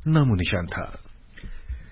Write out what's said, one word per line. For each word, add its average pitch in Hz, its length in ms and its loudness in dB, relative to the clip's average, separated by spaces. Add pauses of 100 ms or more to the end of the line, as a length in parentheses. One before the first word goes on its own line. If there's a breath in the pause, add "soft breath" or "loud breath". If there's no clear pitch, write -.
नामो 147 280 6
निशान 90 300 0
था। - 320 -8 (960 soft breath)